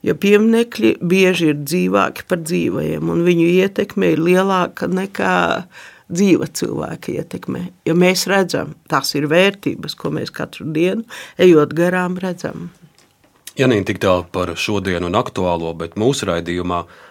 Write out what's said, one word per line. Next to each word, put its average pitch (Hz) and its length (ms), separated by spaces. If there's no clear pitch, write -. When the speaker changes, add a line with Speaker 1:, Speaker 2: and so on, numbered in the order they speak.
Speaker 1:
jo - 100
pieminekļi 220 840
bieži 180 500
ir 147 140
dzīvāki 185 640
par 165 160
dzīvajiem, 160 640
un 170 160
viņu 170 320
ietekme 190 560
ir 156 80
lielāka 185 680
nekā 185 500
dzīva 180 460
cilvēka - 640
ietekme. - 540
Jo 165 80
mēs 180 320
redzam, 180 480
tās 147 300
ir 143 100
vērtības, 180 720
ko 151 160
mēs - 180
katru - 400
dienu, 185 380
ejot 156 340
garām, 180 460
redzam. 175 480
Speaker 2:
Janīna, 120 320
tik 95 80
tālu 90 320
par 90 240
šodienu 92 560
un 92 80
aktuālo, 87 560
bet 82 240
mūsu 113 320
raidījumā 87 540